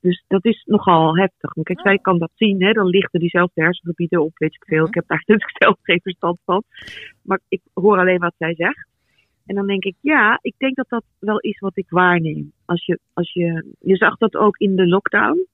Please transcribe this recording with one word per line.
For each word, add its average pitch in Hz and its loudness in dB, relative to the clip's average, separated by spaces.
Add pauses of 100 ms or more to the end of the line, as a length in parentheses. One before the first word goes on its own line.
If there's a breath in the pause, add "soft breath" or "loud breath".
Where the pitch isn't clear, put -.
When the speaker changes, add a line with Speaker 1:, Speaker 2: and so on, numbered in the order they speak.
Speaker 1:
dus 180 0
dat 190 0
is 226 0
nogal 165 4
heftig. - -2
En 175 -6
kijk, 185 -6
Speaker 2:
Ja. - -16
Speaker 1:
zij 196 2
kan 185 0
dat 165 -4
zien, 196 0
hè, 208 4
dan 214 2
lichten 185 0
diezelfde 175 0
hersengebieden 170 -2
op, 160 -6
weet 156 -4
ik - -20
veel. 156 -2
Speaker 2:
Mhm. 160 2
Speaker 1:
Ik 165 -8
heb 170 -4
daar 160 -4
<laughs> - -20
natuurlijk - 0
zelf 214 4
geen 175 0
verstand 175 -6
van. 190 -2 (600 loud breath)
Maar 190 -4
ik - -6 (140)
hoor 196 4
alleen 180 2
wat 175 -4
zij 165 -4
zegt. 175 -6 (580)
En 196 -8
dan 196 -4
denk 196 -4
ik, 196 -6
ja, 247 2
ik 240 -8
denk 269 -2
dat 262 -6
dat 233 -6 (140)
wel 214 -2
is 208 -8
wat 196 -8
ik 190 -8
waarneem. 165 0 (120)
Als 175 -4
je, 170 -4 (140)
als 175 -6
je, 170 -4
je 190 2
zag 175 2
dat 220 0
ook 208 -2
in 196 0
de 185 2
lockdown. 208 0